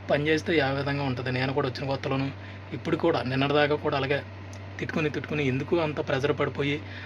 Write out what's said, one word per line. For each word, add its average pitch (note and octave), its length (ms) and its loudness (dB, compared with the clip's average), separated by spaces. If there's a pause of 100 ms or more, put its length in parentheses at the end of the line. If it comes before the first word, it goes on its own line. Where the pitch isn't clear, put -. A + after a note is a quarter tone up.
(120)
పని D3 160 2
చేస్తే D#3 300 4
ఏ C#3 60 6
విధంగా C#3 400 0
ఉంటది? B2+ 280 -2
నేను C3 220 0
కూడా C#3 140 2
వచ్చిన C3+ 220 -4
కొత్తలోను, C3+ 420 0 (420)
ఇప్పుడు E3 220 -2
కూడా, C#3+ 280 2
నిన్నటిదాకా C#3+ 520 4
కూడా D3 220 0
అలాగే C3+ 260 0 (560)
తిట్టుకుని, D3+ 300 0
తిట్టుకుని D3 380 -2
ఎందుకు C3+ 300 2
అంత D3+ 300 0
ప్రెజర్ C#3+ 320 2
పడిపోయి, C#3+ 420 0 (240)